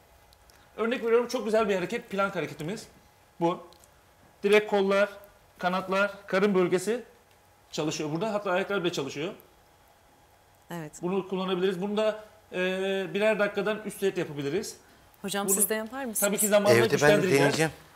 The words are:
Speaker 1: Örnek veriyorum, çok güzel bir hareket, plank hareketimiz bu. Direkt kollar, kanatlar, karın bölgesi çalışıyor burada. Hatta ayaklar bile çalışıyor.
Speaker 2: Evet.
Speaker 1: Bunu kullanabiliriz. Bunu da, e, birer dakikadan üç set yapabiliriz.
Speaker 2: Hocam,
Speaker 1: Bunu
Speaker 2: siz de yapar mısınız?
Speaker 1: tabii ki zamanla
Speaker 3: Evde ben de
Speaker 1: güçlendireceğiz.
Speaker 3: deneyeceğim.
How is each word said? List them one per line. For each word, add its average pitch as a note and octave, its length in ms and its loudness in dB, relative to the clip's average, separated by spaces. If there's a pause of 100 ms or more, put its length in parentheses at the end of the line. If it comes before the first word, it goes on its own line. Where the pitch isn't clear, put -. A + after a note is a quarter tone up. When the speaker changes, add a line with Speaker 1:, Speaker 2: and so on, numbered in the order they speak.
(760)
Speaker 1:
Örnek A3+ 280 -2
veriyorum, A#3 220 4
çok A#3+ 180 -4
güzel A3 240 2
bir G3+ 60 2
hareket, F3+ 340 -4
plank G3 260 -2
hareketimiz D#3 520 -6 (520)
bu. E3+ 280 -2 (760)
Direkt G#3 280 4
kollar, G3 380 2 (480)
kanatlar, F#3+ 540 0 (160)
karın G3 280 2
bölgesi F#3 480 0 (680)
çalışıyor D#3 400 -4
burada. G3+ 220 -4
Hatta G3+ 180 -4
ayaklar F#3+ 320 -2
bile E3+ 80 0
çalışıyor. D3 420 -6 (1400)
Speaker 2:
Evet. D#3+ 200 -10 (100)
Speaker 1:
Bunu F#3 260 -2
kullanabiliriz. F#3 540 -2
Bunu G#3 160 -4
da, G#3+ 260 -2 (300)
e, F#3 40 -4 (560)
birer G#3 260 2
dakikadan G3+ 460 0
üç G3+ 80 -8
set F#3 240 -2
yapabiliriz. D3 600 -4 (440)
Speaker 2:
Hocam, G3+ 260 -4
Speaker 1:
Bunu G3 80 2
Speaker 2:
siz G#3+ 140 0
de G#3+ 60 0
yapar A3 300 -8
mısınız? A3 140 -6
Speaker 1:
tabii G3+ 180 0
ki G#3+ 100 0
zamanla G#3 260 6
Speaker 3:
Evde A#3 100 6
ben A3 60 2
de G#3+ 40 2
Speaker 1:
güçlendireceğiz. D3+ 460 4
Speaker 3:
deneyeceğim. D#3 320 2 (240)